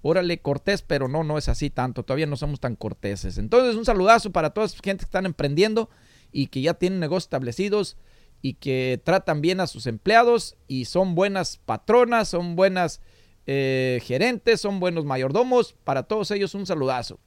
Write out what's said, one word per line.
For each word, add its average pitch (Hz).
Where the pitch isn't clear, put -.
Órale 170
Cortés, 143
pero 131
no, 156
no 151
es 147
así 143
tanto, 127
todavía 151
no 143
somos 147
tan 120
corteses. 101
Entonces, 233
un 226
saludazo 208
para 156
toda 214
esa -
gente 196
que -
están 185
emprendiendo 185
y 135
que 131
ya 160
tienen 185
negocios 165
establecidos 180
y 135
que 127
tratan 165
bien 185
a 180
sus 117
empleados 226
y 131
son 180
buenas 190
patronas, 226
son 175
buenas, 185
eh, 131
gerentes, 220
son 196
buenos 170
mayordomos. 175
Para 135
todos 214
ellos 202
un 196
saludazo. 131